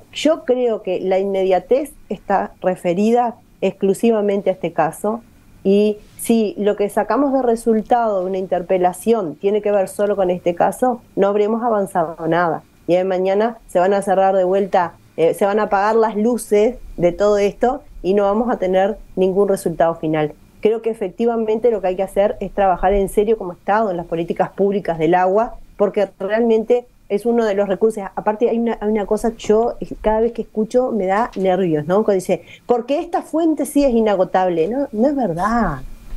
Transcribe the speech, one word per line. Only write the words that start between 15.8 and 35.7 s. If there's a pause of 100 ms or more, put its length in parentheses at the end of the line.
las
luces (180)
de
todo
esto (200)
y
no
vamos
a
tener (200)
ningún
resultado
final. (300)
Creo
que
efectivamente
lo
que
hay
que
hacer
es
trabajar
en
serio
como
Estado
en
las
políticas
públicas
del
agua, (200)
porque (100)
realmente (240)
es
uno
de
los
recursos. (120)
Aparte
hay
una,
hay
una
cosa
que
yo (240)
cada
vez
que
escucho
me
da
nervios,
¿no?
Cuando
dice, (220)
"Porque
esta
fuente
sí
es
inagotable".
No,
no
es
verdad. (380)